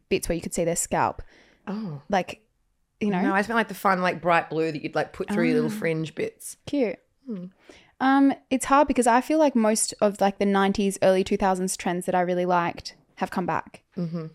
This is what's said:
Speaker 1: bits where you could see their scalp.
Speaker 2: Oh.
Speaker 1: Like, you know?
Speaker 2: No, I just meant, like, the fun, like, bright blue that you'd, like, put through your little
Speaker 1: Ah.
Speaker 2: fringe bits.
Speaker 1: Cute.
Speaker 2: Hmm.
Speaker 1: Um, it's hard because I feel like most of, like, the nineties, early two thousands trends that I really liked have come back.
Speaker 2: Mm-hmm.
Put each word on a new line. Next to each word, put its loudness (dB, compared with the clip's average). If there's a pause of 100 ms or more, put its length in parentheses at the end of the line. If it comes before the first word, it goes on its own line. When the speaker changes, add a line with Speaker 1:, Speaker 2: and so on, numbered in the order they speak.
(100)
Speaker 1:
bits 0
where -2
you -8
could -10
see -2
their 0
scalp. -2 (440)
Speaker 2:
Oh. -8
Speaker 1:
Like, -4 (580)
you 0
know? 0
Speaker 2:
No, 2
I 2
just 0
meant, -2
like, 2
the -12
fun, 0
like, -2
bright 2
blue 0
that -8
you'd, -8
like, -2
put -8
through 2
your 2
little -2
Speaker 1:
Ah. -8
Speaker 2:
fringe -2
bits. -8
Speaker 1:
Cute. -2 (300)
Speaker 2:
Hmm. -10 (540)
Speaker 1:
Um, 4 (160)
it's -2
hard 6
because 0
I 4
feel 0
like 4
most 2
of, 2
like, 2
the 2
nineties, 2
early 4
two 0
thousands 0
trends -4
that 0
I 2
really 0
liked -2 (200)
have -4
come -4
back. -6 (140)
Speaker 2:
Mm-hmm. -6